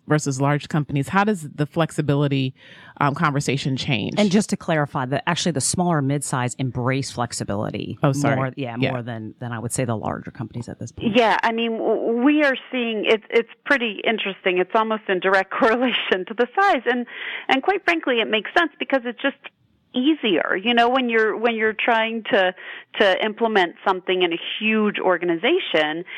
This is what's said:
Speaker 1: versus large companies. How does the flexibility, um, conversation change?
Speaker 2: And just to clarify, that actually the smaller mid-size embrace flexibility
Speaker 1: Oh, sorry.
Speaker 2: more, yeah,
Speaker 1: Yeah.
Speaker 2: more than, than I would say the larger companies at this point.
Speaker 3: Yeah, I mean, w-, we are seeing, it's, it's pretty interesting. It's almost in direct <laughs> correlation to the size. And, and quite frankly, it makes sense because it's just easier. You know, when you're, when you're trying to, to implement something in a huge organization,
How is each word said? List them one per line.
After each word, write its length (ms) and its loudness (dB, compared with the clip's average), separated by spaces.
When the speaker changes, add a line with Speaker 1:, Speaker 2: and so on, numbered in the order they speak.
Speaker 1:
versus 340 0
large 280 0
companies. 400 -2
How 160 2
does 300 -2
the 120 -2
flexibility, 880 0
um, 140 2
conversation 600 0
change? 420 -2
Speaker 2:
And 120 4
just 200 2
to 60 -2
clarify, 500 -2
that 200 -4
actually 260 -2
the 80 -4
smaller 420 0
mid-size 540 -2
embrace 540 -2
flexibility 920 -6
Speaker 1:
Oh, 100 4
sorry. 240 2
Speaker 2:
more, 200 -2
yeah, 220 -8
Speaker 1:
Yeah. 140 0
Speaker 2:
more 100 -6
than, 380 -10
than 120 -8
I 60 -6
would 140 -6
say 120 -2
the 120 0
larger 340 -6
companies 380 -12
at 100 -14
this 140 -10
point. 240 -2
Speaker 3:
Yeah, 260 4
I 100 2
mean, 260 -2
w-, 440 0
we 220 4
are 120 2
seeing, 360 -4
it's, 240 2
it's 200 0
pretty 400 0
interesting. 540 -2
It's 160 0
almost 340 0
in 120 0
direct 300 2
<laughs> 80 -6
correlation 680 2
to 80 -10
the 200 2
size. 320 4
And, 200 0
and 140 2
quite 220 0
frankly, 360 0
it 80 0
makes 280 -2
sense 220 4
because 260 0
it's 180 -8
just 140 0
easier. 600 2
You 200 0
know, 160 4
when 180 2
you're, 260 2
when 220 0
you're 160 0
trying 580 0
to, 240 2
to 240 4
implement 500 0
something 340 0
in 140 2
a 20 -2
huge 380 2
organization, 1080 0